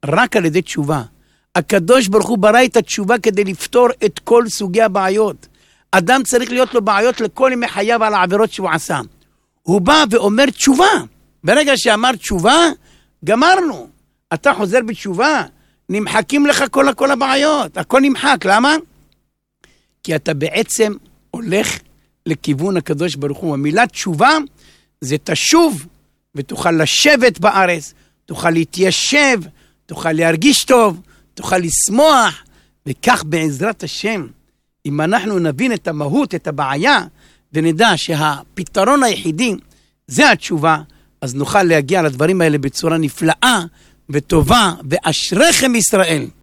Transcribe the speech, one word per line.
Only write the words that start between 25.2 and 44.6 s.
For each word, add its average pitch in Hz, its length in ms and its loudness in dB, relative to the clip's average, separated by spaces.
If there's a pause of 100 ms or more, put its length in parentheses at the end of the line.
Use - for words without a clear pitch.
תשוב, 214 640 0 (480)
ותוכל - 360 -4
לשבת 233 680 2
בארץ, 180 560 0 (320)
תוכל 165 240 -2
להתיישב, 190 880 0 (460)
תוכל 160 260 -6
להרגיש 165 520 2
טוב, 214 360 2 (340)
תוכל 185 240 -4
לשמוח, 214 840 2 (440)
וכך 190 400 0
בעזרת 160 560 -4
השם, 190 440 -6 (600)
אם 147 140 -4
אנחנו 190 380 0
נבין 165 340 -2
את 180 160 -6
המהות, 160 460 -2
את - 120 -6
הבעיה, 156 580 -2 (480)
ונדע 165 440 2
שהפתרון 165 1080 -2
היחידי 196 520 -2 (520)
זה 135 240 2
התשובה, 156 520 0 (380)
אז 127 140 -10
נוכל 143 280 0
להגיע 170 400 2
לדברים 156 380 0
האלה 156 180 2
בצורה 160 400 -4
נפלאה 165 600 0 (500)
וטובה, 165 600 2 (180)